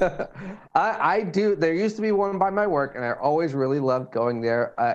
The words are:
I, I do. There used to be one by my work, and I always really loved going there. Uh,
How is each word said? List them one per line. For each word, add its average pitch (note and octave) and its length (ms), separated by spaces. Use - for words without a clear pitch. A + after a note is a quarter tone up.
I, F#3 220
I A3+ 60
do. G3 340
There D#3+ 180
used G#3+ 220
to G#3+ 60
be G#3+ 100
one G3 260
by F#3+ 120
my G#3 160
work, C#3+ 300
and B2 80
I A#2+ 80
always D3+ 420
really C#3 260
loved B2+ 320
going A#2 280
there. A#2 380
Uh, A#2 160